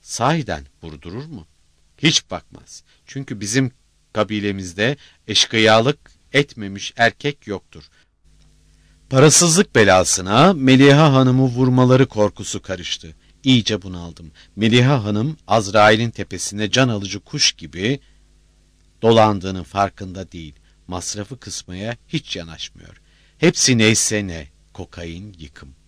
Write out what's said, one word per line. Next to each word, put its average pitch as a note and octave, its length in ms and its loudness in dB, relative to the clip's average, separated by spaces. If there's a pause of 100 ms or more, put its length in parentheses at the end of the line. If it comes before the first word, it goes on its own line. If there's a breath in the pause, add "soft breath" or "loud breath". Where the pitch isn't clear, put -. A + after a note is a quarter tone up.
Sahiden A#2 640 -4 (160)
vurdurur E2+ 420 -16
mu? D#3 220 -18 (520)
Hiç - 320 -2
bakmaz. - 540 -16 (220)
Çünkü C3 340 -14
bizim B2 320 -2 (400)
kabilemizde G2+ 840 -4 (320 soft breath)
eşkıyalık A2 840 2 (220)
etmemiş G#2 640 -6
erkek A#2+ 500 -2
yoktur. F2+ 380 -12 (1300)
Parasızlık D#3+ 640 2
belasına G2 760 4
Meliha C#3 600 6
Hanım'ı C3 300 4
vurmaları B2+ 640 4
korkusu G#2 560 -4
karıştı. E2+ 520 -12 (300)
İyice A2+ 380 2
bunaldım. E2+ 500 -14 (240 soft breath)
Meliha A#2+ 480 2
Hanım, G#2+ 320 -4 (100)
Azrail'in G#2+ 640 2
tepesinde G2+ 600 -10
can B2+ 180 2
alıcı G2+ 320 -8
kuş - 320 -4
gibi F2+ 480 -6 (1000)
dolandığının G#2 600 2
farkında F#2+ 680 -6
değil. D#2+ 220 -16 (320)
Masrafı G2+ 540 -12
kısmaya G2 560 -14 (120)
hiç - 280 -10
yanaşmıyor. - 640 -18 (380)
Hepsi C#3+ 400 0
neyse G#2+ 480 0
ne, E2 220 -12 (240)
kokain F2 680 -16
yıkım. C#2+ 360 -20 (140)